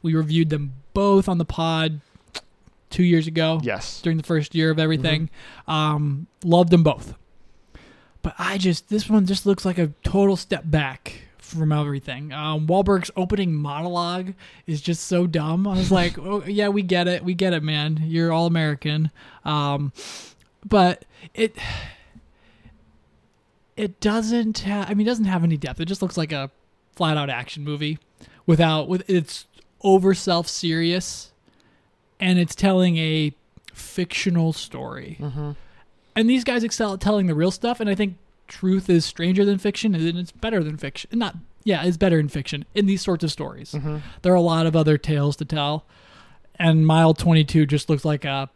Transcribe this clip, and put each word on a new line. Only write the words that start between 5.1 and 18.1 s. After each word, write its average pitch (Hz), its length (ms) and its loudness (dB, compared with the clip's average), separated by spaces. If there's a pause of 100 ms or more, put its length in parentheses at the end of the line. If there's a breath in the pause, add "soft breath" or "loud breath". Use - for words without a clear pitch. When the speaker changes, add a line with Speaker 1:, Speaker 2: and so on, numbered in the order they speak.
Speaker 2:
Mm-hmm. - 40 -6
Speaker 1:
Um, 151 560 -2 (160)
loved 175 280 4
them 170 100 8
both. - 320 0 (1080 soft breath)
But - 160 -4
I 196 180 -4
just, 185 320 0
this 214 200 -2
one 214 180 6
just 190 180 -2
looks 196 200 2
like 180 120 -2
a 165 140 0 (120)
total 196 340 4
step - 280 -6
back 147 560 -2 (160)
from 156 340 -4
everything. 143 600 -4
Um, 156 360 -4
Wahlberg's 185 480 2
opening 185 400 -2
monologue 175 800 -4 (340 loud breath)
is 151 140 -6
just 170 240 -4
so 180 220 0
dumb. 165 400 -2
I 196 100 -2
was 185 140 2
like, 175 260 2
<laughs> - 20 -12
"Oh, 196 260 -4
yeah, 202 240 0
we 202 140 0
get 175 240 0
it. 180 160 -2
We 180 100 -2
get 180 200 0
it, 156 100 -2
man. 156 420 -2
You're 165 260 0